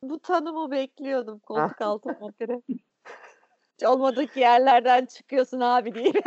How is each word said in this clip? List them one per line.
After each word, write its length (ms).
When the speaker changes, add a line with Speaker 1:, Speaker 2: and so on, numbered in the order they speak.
Speaker 1:
Bu 160
tanımı 520
bekliyordum, 680
koltuk 420
Speaker 2:
Ha. 60
Speaker 1:
altı 220
vampiri. 480
Hiç 1200
olmadık 500
yerlerden 680
çıkıyorsun 540
abi 340
diye. 220
<laughs> 100